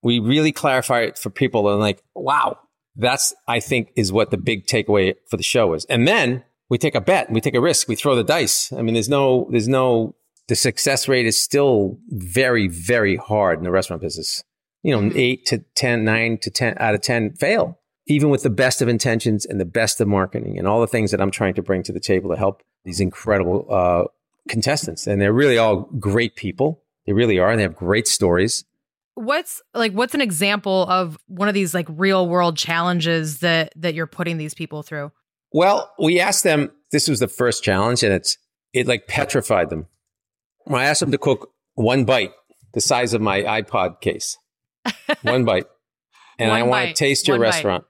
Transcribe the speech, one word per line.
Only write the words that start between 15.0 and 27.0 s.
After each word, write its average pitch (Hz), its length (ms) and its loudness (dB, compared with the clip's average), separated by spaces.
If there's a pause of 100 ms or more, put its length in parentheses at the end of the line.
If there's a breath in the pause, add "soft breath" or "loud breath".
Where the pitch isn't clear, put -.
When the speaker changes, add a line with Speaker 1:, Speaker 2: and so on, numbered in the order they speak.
Speaker 2:
Mm-hmm. 104 160 0
Speaker 1:
eight 127 280 0
to 117 120 -2 (160)
ten, 120 300 0
nine 113 380 0
to - 80 -6
ten 110 280 -2
out 110 160 2
of 101 60 -2
ten 113 340 -2
fail, 175 440 0 (280)
even 147 240 4
with 135 140 0
the 127 60 2
best 127 300 0
of 123 80 2
intentions 113 560 0
and - 160 -6
the 92 40 0
best 107 360 -2
of 107 60 2
marketing 98 520 -2
and 90 100 -2
all 110 120 2
the 117 60 2
things 107 240 0
that 98 100 0
I'm 98 120 0
trying 95 220 -2
to 101 80 -4
bring 92 200 -2
to - 100 -8
the 92 80 -6
table 95 300 0
to 82 60 0
help 98 260 -2 (220)
these 90 160 -6
incredible, 95 680 0
uh, 90 360 2 (440)
contestants. 147 600 -4
And 101 120 0
they're 101 120 4
really 127 260 4
all 110 240 2 (160)
great 104 380 0
people. 139 480 -4 (220)